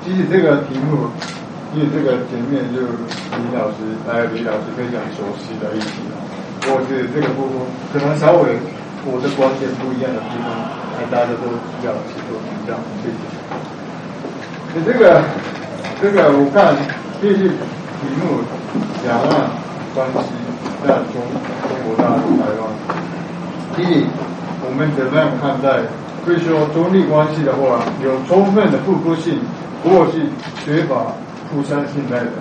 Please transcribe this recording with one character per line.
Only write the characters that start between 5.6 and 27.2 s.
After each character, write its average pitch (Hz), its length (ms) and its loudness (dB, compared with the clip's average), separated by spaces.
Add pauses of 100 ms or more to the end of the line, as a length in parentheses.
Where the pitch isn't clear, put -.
议 110 60 -2
题 107 280 -6
了， - 80 -10 (540)
我 131 180 2
觉 135 120 -2
得 117 120 -2
这 147 80 0
个 143 140 0
部 135 160 -2
分 131 80 -4 (340)
可 147 120 0
能 151 120 2
稍 147 160 6 (120)
微 - 100 2 (500)
我 127 160 -2
的 139 160 0
观 135 120 4 (100)
点 135 100 -2 (120)
不 131 160 -4
一 117 40 -4
样 131 120 -2
的 117 80 -4 (100)
地 120 140 -6
方， - 40 -4 (500)
哎， - 120 -4
大 123 140 2
家 120 160 0
都 123 100 -4
比 117 320 -6
较 120 100 -2 (160)
清 - 200 -10
楚， - 80 -6 (300)
这 120 60 -4
样 - 80 -6 (220)
谢 117 80 -4
谢。 110 100 -6 (1500)
那 160 100 0
这 240 140 4
个， 175 240 10 (760)
这 196 120 4
个 165 240 6
我 143 160 6
看 170 240 8 (440)
这 202 100 4
些 190 180 6
题 - 560 -4 (160)
目， 139 240 0 (600)
两 120 140 2
岸 143 300 2 (460)
关 131 180 0
系 131 180 -2 (560)
在 135 80 6 (160)
中-， 120 140 -6 (400)
中 - 80 -4 (120)
国 113 120 -2
大 120 240 4
陆、 - 160 4
台 107 80 2 (160)
湾， 110 80 -4 (1040)
第 170 80 -2
一， 170 220 4 (600)
我 127 120 -4
们 151 180 2
怎 135 120 2
么 143 120 4
样 156 100 6 (120)
看 139 200 0
待？ 131 200 4 (440)
所 170 100 4
以 165 40 4
说 160 360 4
中 175 180 4
立 190 120 8
关 151 300 4